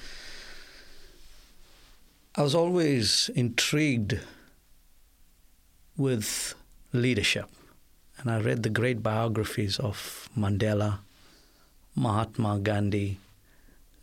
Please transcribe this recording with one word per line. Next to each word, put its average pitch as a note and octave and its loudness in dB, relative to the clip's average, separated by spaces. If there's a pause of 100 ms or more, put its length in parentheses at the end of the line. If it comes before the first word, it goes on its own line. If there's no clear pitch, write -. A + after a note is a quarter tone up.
(2250)
I D3 4
was C#3+ 4
always E3 4
intrigued A#2+ 2 (1800)
with B2+ -2 (380)
leadership, A#2+ 2 (720)
and A#2 -2
I A2+ 0
read A#2+ 0
the A2+ 0
great A2+ 0
biographies A2 0
of - -6 (100)
Mandela, G#2 0 (920)
Mahatma A2 0
Gandhi. G2+ 0 (840)